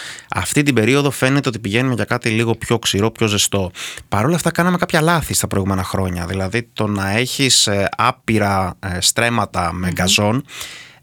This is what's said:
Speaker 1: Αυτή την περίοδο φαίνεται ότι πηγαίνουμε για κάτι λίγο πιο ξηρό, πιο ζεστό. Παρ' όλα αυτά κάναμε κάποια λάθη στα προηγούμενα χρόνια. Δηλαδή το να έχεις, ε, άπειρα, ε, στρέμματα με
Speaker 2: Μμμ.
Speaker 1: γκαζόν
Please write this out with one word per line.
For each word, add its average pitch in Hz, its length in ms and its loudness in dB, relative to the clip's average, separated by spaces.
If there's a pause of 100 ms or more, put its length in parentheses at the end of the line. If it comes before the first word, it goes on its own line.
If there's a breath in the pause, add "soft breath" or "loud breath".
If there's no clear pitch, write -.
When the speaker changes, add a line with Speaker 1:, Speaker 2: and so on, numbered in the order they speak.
(300 loud breath)
Speaker 1:
Αυτή 143 340 0
την 143 100 2
περίοδο 127 380 4
φαίνεται 135 380 0
ότι 110 100 -6
πηγαίνουμε 117 340 0
για 104 100 -2
κάτι 120 260 -2
λίγο 113 260 2
πιο 117 240 0
ξηρό, 104 320 0
πιο 113 160 0
ζεστό. 98 440 0 (380 loud breath)
Παρ' 101 160 0
όλα 170 100 2
αυτά 165 160 0
κάναμε 175 260 2
κάποια 175 240 0
λάθη 156 320 0
στα - 140 0
προηγούμενα 95 360 0
χρόνια. 92 420 -2
Δηλαδή 95 480 -4
το 107 140 -2
να 101 240 -2
έχεις, 123 560 2
ε, 101 300 0
άπειρα, 101 840 2
ε, 90 220 -4
στρέμματα 101 720 0
με 90 140 -4
Speaker 2:
Μμμ. 85 60 -2
Speaker 1:
γκαζόν 107 500 2 (600 loud breath)